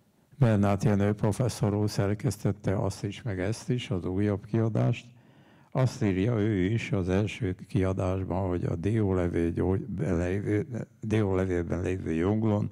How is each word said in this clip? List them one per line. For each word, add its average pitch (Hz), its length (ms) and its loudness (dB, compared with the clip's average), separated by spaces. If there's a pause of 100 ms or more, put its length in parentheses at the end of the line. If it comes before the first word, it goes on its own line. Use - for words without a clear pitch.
(360)
Bernát 101 480 4
Jenő 101 280 4
professzor 107 600 0
úr 104 160 0
szerkesztette 101 920 -2
azt 98 220 -4
is, 101 180 -6
meg 92 180 -4
ezt 104 280 -4
is, 123 220 -4
az 90 140 -2
újabb 98 400 0
kiadást. 113 640 0 (640)
Azt 131 320 0
írja 104 360 2
ő 101 260 2
is 113 280 0
az 92 160 0
első 92 460 0
kiadásban, 95 960 -2
hogy 90 160 0
a - 120 -2
diólevél 90 720 2
gyógy-, 92 360 0 (120)
lévő, 101 880 -2 (140)
diólevélben 95 840 0
lévő 92 300 -2
junglon 104 600 2